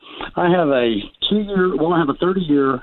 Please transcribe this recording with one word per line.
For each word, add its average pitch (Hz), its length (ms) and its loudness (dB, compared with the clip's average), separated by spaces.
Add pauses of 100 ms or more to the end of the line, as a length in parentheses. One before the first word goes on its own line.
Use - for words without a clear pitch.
(360)
I 175 140 2
have 170 180 2
a 120 320 0 (280)
two-year, 196 480 0
well, 160 160 0
I 165 60 2
have 156 100 0
a 135 60 -2
thirty-year 147 680 0